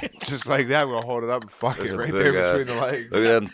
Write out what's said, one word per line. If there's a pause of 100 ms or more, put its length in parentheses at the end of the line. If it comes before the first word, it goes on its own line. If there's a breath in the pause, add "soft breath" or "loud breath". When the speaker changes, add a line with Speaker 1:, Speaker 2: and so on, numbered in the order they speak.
Speaker 1:
<laughs>
Just
like
that,
we'll
hold
it
up
and
fuck
Speaker 2:
Those
Speaker 1:
it
Speaker 2:
are
Speaker 1:
right
Speaker 2:
big
Speaker 1:
there
Speaker 2:
ass,
Speaker 1:
between
the
legs.
Speaker 2:
look
at
them